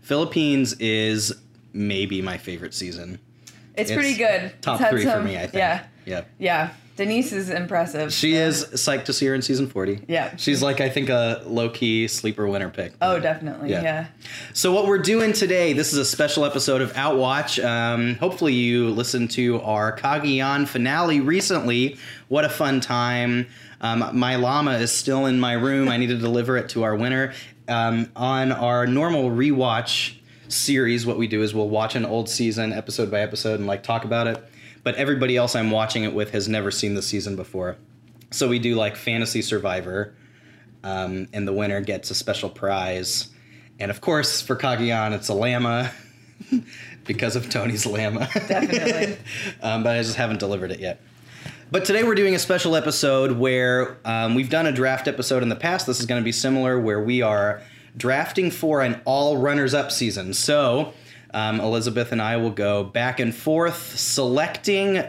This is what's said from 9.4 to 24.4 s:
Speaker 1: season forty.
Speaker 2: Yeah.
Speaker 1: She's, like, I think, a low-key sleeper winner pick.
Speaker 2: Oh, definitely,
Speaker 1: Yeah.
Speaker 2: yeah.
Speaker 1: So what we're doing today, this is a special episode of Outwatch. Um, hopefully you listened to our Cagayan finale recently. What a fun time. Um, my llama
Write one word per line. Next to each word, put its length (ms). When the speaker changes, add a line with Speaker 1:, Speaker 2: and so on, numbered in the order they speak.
Speaker 1:
season 260
forty. 400
Speaker 2:
Yeah. 280
Speaker 1:
She's, 260
like, 200
I 80
think, 200
a 360
low-key 640
sleeper 380
winner 220
pick. 320
Speaker 2:
Oh, 180
definitely, 520
Speaker 1:
Yeah. 100
Speaker 2:
yeah. 240
Speaker 1:
So 200
what 140
we're 100
doing 360
today, 400
this 200
is 60
a 60
special 400
episode 360
of 120
Outwatch. 720
Um, 520
hopefully 380
you 360
listened 420
to 300
our 340
Cagayan 720
finale 540
recently. 760
What 160
a 60
fun 320
time. 680
Um, 340
my 220
llama 380